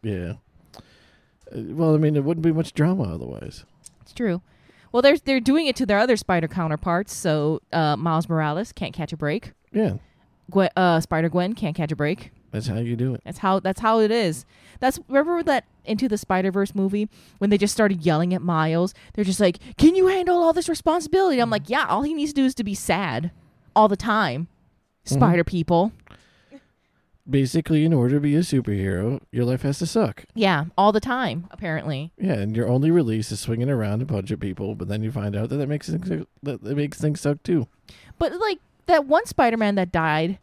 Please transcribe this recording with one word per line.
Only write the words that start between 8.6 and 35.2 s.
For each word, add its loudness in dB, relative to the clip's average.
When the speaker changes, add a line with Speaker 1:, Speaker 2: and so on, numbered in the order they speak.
Speaker 2:
can't -8
catch -10
a -10
break. -4
Speaker 1:
Yeah. 0
Speaker 2:
Gwe-, 4
uh, 4
Spider-Gwen -2
can't -4
catch -4
a -6
break. -4
Speaker 1:
That's -6
how -4
you -4
do -2
it. -10
Speaker 2:
That's -14
how, 0
that's -4
how 2
it 4
is. -2
That's, 0
remember 0
that 0
Into -2
the -2
Spider-Verse -2
movie -2
when 0
they 4
just 0
started 2
yelling 2
at -4
Miles? 0
They're 0
just 0
like, 4
"Can 8
you 6
handle 2
all 4
this -2
responsibility?" 2
I'm 2
like, -2
"Yeah, 0
all 0
he -2
needs -2
to -6
do 4
is 0
to -6
be -4
sad -2
all 8
the 0
time, -2
Speaker 1:
Mm-hmm. -2
Speaker 2:
Spider 4
people." 0
Speaker 1:
Basically, 2
in 4
order 4
to 2
be 2
a 4
superhero, -2
your -2
life -2
has -2
to -4
suck. -2
Speaker 2:
Yeah, 0
all 4
the 2
time, -4
apparently. -6
Speaker 1:
Yeah, -2
and -2
your 0
only 2
release 2
is -6
swinging -4
around -2
and -6
punching -4
people, -6
but -10
then -4
you -4
find -4